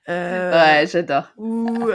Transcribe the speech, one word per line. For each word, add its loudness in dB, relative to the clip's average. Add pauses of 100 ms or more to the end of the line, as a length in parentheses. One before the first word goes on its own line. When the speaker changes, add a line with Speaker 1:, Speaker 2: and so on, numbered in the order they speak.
Speaker 1:
euh, -4
Speaker 2:
Ouais, 6
j'adore. -4
Speaker 1:
où -4